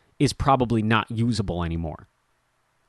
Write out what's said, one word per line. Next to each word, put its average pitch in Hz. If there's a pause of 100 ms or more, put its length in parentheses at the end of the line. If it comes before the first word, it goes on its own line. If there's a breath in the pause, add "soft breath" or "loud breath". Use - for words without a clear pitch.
(180)
is 143
probably 123
not 107
usable 107
anymore. 82 (800)